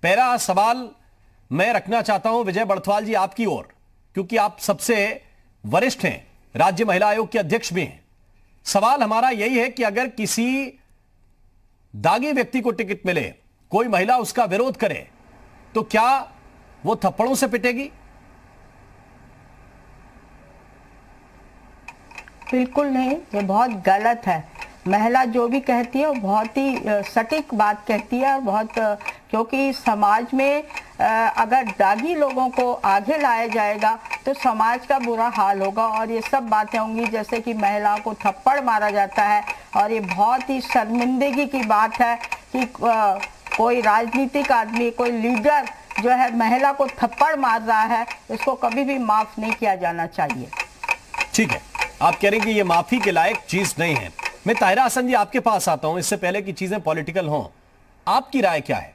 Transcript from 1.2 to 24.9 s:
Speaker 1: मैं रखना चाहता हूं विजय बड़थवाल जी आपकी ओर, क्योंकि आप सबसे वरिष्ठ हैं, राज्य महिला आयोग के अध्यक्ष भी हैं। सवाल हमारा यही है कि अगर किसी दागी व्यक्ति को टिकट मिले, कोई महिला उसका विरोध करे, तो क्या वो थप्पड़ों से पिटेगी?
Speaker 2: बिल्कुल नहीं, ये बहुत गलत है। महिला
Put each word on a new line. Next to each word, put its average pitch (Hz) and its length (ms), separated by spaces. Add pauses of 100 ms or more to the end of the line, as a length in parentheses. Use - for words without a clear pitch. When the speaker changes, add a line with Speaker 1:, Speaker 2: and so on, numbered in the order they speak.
Speaker 1:
मैं 185 220
रखना 214 280
चाहता 208 280
हूं 233 140
विजय 196 220
बड़थवाल 202 400
जी 220 80
आपकी 196 320
ओर, 139 220 (460)
क्योंकि 190 240
आप 208 220
सबसे 214 640 (440)
वरिष्ठ 190 380
हैं, 139 240 (280)
राज्य 175 300
महिला 196 220
आयोग 220 240
के 226 80
अध्यक्ष 170 340
भी 180 80
हैं। - 240 (600)
सवाल 226 380
हमारा 226 260
यही 240 280
है 240 120
कि 247 140
अगर 220 240
किसी 247 680 (1200)
दागी 208 360
व्यक्ति 254 300
को 233 100
टिकट 208 340
मिले, 156 280 (360)
कोई 226 180
महिला 214 300
उसका 233 280
विरोध 214 320
करे, 156 300 (680)
तो 220 80
क्या 240 480 (540)
वो 214 100
थप्पड़ों 226 400
से 262 120
पिटेगी? 247 440 (4000)
Speaker 2:
बिल्कुल 254 360
नहीं, 262 280
ये 208 260
बहुत 202 280
गलत 214 580
है। 165 320 (280)
महिला 226 380